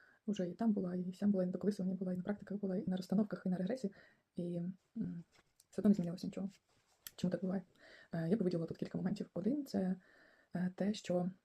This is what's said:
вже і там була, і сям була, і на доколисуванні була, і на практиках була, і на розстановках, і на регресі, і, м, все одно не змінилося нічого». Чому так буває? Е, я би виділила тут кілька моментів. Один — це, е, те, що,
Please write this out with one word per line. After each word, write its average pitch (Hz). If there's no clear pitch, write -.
вже 196
і 175
там 226
була, 185
і 180
сям 208
була, 185
і -
на 180
доколисуванні 190
була, 185
і 180
на 180
практиках 202
була, 185
і 202
на 180
розстановках, 185
і -
на 185
регресі, 196
і, 175
м, 180
все -
одно 214
не 202
змінилося 175
нічого». 190
Чому 180
так 185
буває? 185
Е, 165
я 196
би 208
виділила 175
тут -
кілька 170
моментів. 175
Один — 262
це, 185
е, 180
те, 202
що, -